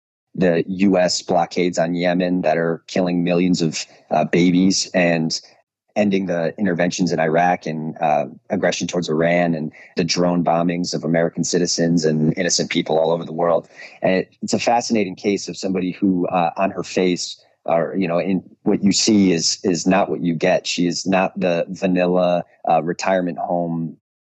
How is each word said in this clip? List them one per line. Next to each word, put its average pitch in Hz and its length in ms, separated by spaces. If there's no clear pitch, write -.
the 85 320
U 95 320
S - 240
blockades 87 560
on 85 160
Yemen 90 480
that 80 160
are 82 300
killing 90 340
millions 87 400
of, - 240
uh, 78 140
babies 90 680
and 85 480
ending 98 300
the 85 320
interventions 87 540
in 80 80
Iraq 85 460
and, 78 340
uh, 73 260
aggression 90 380
towards 90 200
Iran 85 460
and 76 180
the 92 60
drone 87 400
bombings 87 500
of 82 120
American 82 400
citizens 85 600
and 78 320
innocent 85 320
people 80 300
all 80 140
over 82 120
the 80 80
world. 82 360
And 92 100
it, - 300
it's 107 100
a 107 60
fascinating 110 560
case 101 340
of 85 80
somebody 92 360
who, 90 340
uh, 87 300
on 98 160
her 90 100
face, - 580
or, 80 320
you 95 120
know, 85 100
in 87 240
what 101 180
you 98 80
see 98 420
is, - 300
is 90 240
not 92 240
what 76 100
you 85 140
get. 85 320
She 87 220
is 82 180
not 92 320
the 87 300
vanilla, 90 760
uh, 80 140
retirement 90 560
home 85 580